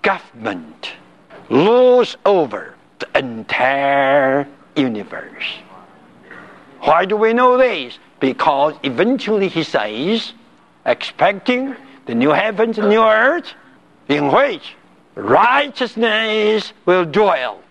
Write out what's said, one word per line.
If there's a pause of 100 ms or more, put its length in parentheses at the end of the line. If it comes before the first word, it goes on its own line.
government (560)
rules (100)
over (240)
the
entire (280)
universe. (1400)
Why
do
we
know
this? (220)
Because
eventually
he
says, (520)
expecting (300)
the
new
heavens
and
new
earth, (540)
in
which (400)
righteousness (140)
will
dwell.